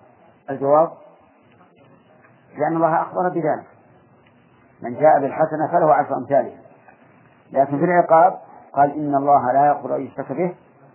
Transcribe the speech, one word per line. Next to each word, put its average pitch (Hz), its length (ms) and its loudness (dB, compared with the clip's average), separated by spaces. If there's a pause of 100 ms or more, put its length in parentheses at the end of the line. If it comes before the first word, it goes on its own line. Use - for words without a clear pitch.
(500)
الجواب: 139 420 0 (1700)
لأن 160 180 -2
الله 165 260 0
أخبر 180 280 -4
بذلك، 151 380 -4 (1120)
من 120 120 -10
جاء 143 280 4
بالحسنة 151 500 -4
فله 165 220 2
عشر 139 240 -2
أمثالها، 131 440 -2 (880)
لكن 139 260 0
في 165 80 0
العقاب 175 540 4 (340)
قال: 143 180 2
"إن 147 240 -4
الله 135 360 2
لا 139 160 2
يغفر 135 280 -2
أن 139 60 -6
يشرك 135 300 -12
به 180 240 -6 (400)